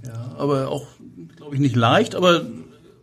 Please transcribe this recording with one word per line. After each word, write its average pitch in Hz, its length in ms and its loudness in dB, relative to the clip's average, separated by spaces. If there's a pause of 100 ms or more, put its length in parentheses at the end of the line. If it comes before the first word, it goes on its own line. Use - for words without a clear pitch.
Ja, 117 320 -12
aber 139 320 -2
auch, 120 180 -6 (500)
glaub 147 160 -16
ich, 135 80 -2
nicht 127 160 2
leicht, 135 400 2
aber 170 300 4 (560)